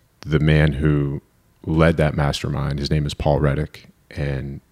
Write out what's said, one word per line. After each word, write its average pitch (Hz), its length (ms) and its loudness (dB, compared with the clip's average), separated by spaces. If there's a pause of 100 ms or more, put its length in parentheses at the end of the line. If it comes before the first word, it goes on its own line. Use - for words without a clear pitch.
(200)
the 73 180 -2
man 76 340 4
who 71 480 0 (460)
led 80 320 2
that 73 180 0
mastermind, 71 640 -2
his 69 120 -6
name 76 140 2
is 73 80 -4
Paul 73 280 0
Reddick. 73 480 -2 (220)
And 69 600 -6